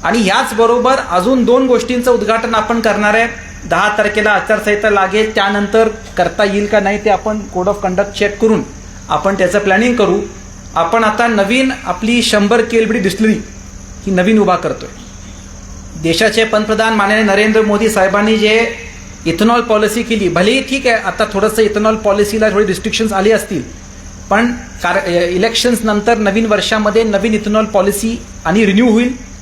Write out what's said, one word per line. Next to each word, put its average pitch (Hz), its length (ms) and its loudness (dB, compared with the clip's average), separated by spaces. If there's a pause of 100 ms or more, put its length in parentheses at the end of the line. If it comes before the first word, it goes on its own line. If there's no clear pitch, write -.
आणि 208 220 2
याचबरोबर 233 680 2 (160)
अजून 214 340 2
दोन 254 220 4
गोष्टींचं 247 440 2
उद्घाटन 226 440 0
आपण 220 260 0
करणार 208 340 2
आहे. 233 320 -2 (180)
दहा 180 240 0 (100)
तारखेला 214 320 0
आचारसंहिता 208 600 0
लागेल, 202 440 2
त्यानंतर 208 540 2 (280)
करता 180 280 0
येईल 202 220 0
का 208 140 2
नाही 202 240 -2
ते 214 60 2
आपण 214 300 0 (160)
code 180 120 0
of 202 60 0 (100)
conduct 190 260 -2
चेक 202 300 -2
करून 220 220 2 (460)
आपण 180 260 -2
त्याचं 185 240 0
प्लॅनिंग 202 360 2
करू. 196 260 2 (540)
आपण 226 300 0
आता 214 220 0
नवीन 233 460 0 (120)
आपली 226 380 0
शंभर 214 380 2
केएलबीडी 220 380 0
डिस्टिलरी 208 340 0 (760)
ही 196 60 -2
नवीन 190 260 4
उभा 185 180 4
करतोय. 156 320 -6 (1120)
देशाचे 214 420 2
पंतप्रधान 220 480 0
माननीय 214 300 2
नरेंद्र 214 400 4
मोदी 214 260 2
साहेबांनी 208 480 2
जे 214 380 2 (520)
इथेनॉल 214 340 2
पॉलिसी 214 420 0
केली, 214 260 0
भलेही 208 340 2
ठीक 262 240 -4
आहे, 226 100 2
आता 196 360 -2
थोडंसं 214 300 0
इथेनॉल 214 340 2
पॉलिसीला 214 540 2
थोडी 202 160 2
रिस्ट्रिक्शन्स 208 460 -2
आली 196 200 2
असतील, 202 300 -2 (680)
पण 233 220 2 (300)
कार-, 180 260 -2
इलेक्शन्स 185 760 0
नंतर 214 360 2
नवीन 214 280 0
वर्षामध्ये 208 560 2
नवीन 214 320 0
इथेनॉल 214 300 0
पॉलिसी 208 580 -2 (220)
आणि 196 220 2
रिन्यू 220 260 4
होईल. 247 500 -2